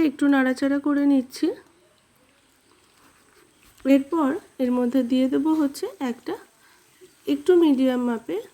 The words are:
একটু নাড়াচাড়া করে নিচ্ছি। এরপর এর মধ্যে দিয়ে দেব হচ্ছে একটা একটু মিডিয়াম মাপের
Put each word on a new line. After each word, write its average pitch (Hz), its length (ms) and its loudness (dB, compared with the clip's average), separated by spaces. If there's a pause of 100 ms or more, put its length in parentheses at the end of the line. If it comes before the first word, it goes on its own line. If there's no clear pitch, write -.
একটু 285 220 -2
নাড়াচাড়া 277 520 0
করে 285 260 -2
নিচ্ছি। 277 420 0 (2500)
এরপর 277 440 2 (300)
এর 247 120 0
মধ্যে 247 320 0
দিয়ে 254 260 0
দেব 277 180 -2
হচ্ছে 311 380 -2 (140)
একটা 262 360 -8 (920)
একটু 285 280 0
মিডিয়াম 262 460 2
মাপের 247 420 -6 (100)